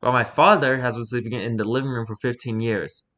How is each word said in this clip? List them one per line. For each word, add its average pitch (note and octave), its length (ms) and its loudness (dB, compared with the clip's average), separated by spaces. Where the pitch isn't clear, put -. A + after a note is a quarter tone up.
while B2 120 0
my A#2+ 120 2
father D3 540 4
has B2 180 -2
been A#2 100 -8
sleeping A#2 280 -4
in A#2 220 -4
the G#2+ 60 0
living C3 280 -2
room A#2 160 -4
for G#2+ 100 -10
fifteen A#2+ 420 -4
years. A2 460 -4